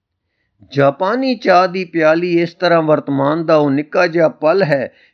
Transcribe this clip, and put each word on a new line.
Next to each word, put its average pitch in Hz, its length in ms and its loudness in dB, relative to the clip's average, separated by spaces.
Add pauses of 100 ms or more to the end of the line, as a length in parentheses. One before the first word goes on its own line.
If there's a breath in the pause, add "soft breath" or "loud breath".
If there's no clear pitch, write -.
(720)
ਜਾਪਾਨੀ 196 640 -2
ਚਾਹ 185 320 2
ਦੀ 185 180 -8
ਪਿਆਲੀ 170 560 0
ਇਸ 165 120 -4
ਤਰ੍ਹਾਂ 170 280 0
ਵਰਤਮਾਨ 147 640 -2
ਦਾ 160 100 2
ਉਹ 147 160 2
ਨਿੱਕਾ 151 360 -2
ਜਿਹਾ 160 200 0
ਪਲ 170 360 0
ਹੈ 139 300 -2 (200 soft breath)